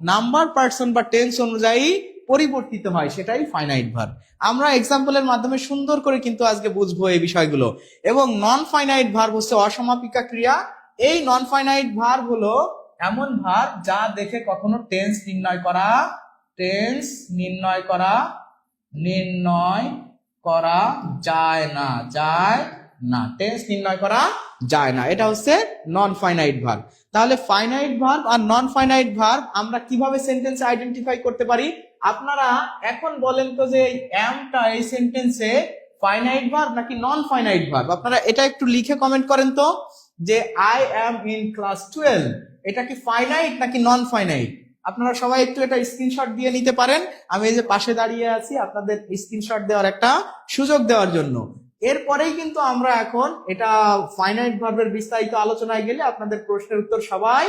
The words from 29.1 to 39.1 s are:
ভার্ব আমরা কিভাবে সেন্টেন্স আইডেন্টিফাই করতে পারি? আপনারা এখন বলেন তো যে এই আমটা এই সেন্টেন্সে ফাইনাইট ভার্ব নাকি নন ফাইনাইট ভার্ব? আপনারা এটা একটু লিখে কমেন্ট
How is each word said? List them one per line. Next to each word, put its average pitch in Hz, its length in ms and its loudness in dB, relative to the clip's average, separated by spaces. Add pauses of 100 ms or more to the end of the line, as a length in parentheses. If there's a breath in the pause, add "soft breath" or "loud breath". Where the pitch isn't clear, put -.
ভার্ব 226 260 2 (100)
আমরা 226 260 -4
কিভাবে 262 400 0
সেন্টেন্স 262 420 -2
আইডেন্টিফাই 247 560 -2
করতে 247 280 -2
পারি? 254 360 0 (200)
আপনারা 269 680 0 (140)
এখন 262 380 -6
বলেন 254 360 0
তো 262 120 0
যে 262 160 2
এই 254 300 -4
আমটা 240 560 0
এই 226 140 -2
সেন্টেন্সে 247 840 0 (340)
ফাইনাইট 247 520 0
ভার্ব 294 200 0
নাকি 240 220 -6
নন 269 340 -2
ফাইনাইট 202 420 0
ভার্ব? 131 180 0
আপনারা 240 280 0
এটা 226 280 2
একটু 269 200 -2
লিখে 247 300 2
কমেন্ট 269 320 2